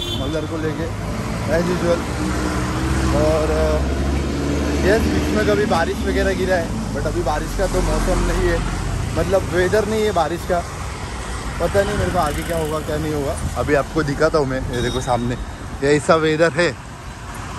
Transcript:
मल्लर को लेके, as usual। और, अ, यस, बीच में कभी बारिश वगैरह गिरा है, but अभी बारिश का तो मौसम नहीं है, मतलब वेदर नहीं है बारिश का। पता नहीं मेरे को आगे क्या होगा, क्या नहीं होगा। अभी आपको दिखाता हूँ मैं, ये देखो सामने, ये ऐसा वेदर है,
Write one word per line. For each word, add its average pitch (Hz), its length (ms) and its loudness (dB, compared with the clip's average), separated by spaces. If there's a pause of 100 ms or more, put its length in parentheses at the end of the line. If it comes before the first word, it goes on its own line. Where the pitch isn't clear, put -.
(220)
मल्लर 156 240 -2
को 151 120 -4
लेके, 156 280 -4 (640)
as 170 180 2
usual। 170 340 2 (1160)
और, 156 360 2
अ, 139 240 2 (1120)
यस, 220 140 6
बीच - 360 2
में 214 100 2
कभी 208 180 4
बारिश 180 320 2
वगैरह 190 360 0
गिरा 185 220 2
है, - 400 -2
but 147 100 -2
अभी 156 160 -2
बारिश 156 360 -2
का 190 100 2
तो 233 140 0
मौसम 202 380 2
नहीं 175 300 2
है, 165 100 2 (600)
मतलब 180 220 2
वेदर 180 460 2
नहीं 220 160 0
है 214 80 2
बारिश 170 300 0 (100)
का। 175 80 2 (1000)
पता 196 220 2
नहीं 202 140 -2
मेरे 185 140 0
को 175 60 0
आगे 156 260 0
क्या 165 140 -2
होगा, 156 220 -2
क्या 151 180 -4
नहीं 156 160 -2
होगा। 147 240 -2 (200)
अभी 127 160 0
आपको 147 300 2
दिखाता 147 340 2
हूँ 143 100 2
मैं, 131 280 -4
ये 120 60 -2
देखो 123 200 -2
सामने, 120 340 0 (480)
ये 143 140 6
ऐसा 160 180 4
वेदर 156 360 4
है, 156 200 2 (880)